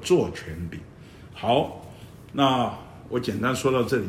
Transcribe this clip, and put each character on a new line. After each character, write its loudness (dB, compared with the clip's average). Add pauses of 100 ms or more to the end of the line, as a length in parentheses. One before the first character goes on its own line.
做 4
权 -12 (220)
柄。 -10 (560)
好， 0 (480)
那 4 (380)
我 -2
简 -2
单 0
说 2
到 4
这 2
里 0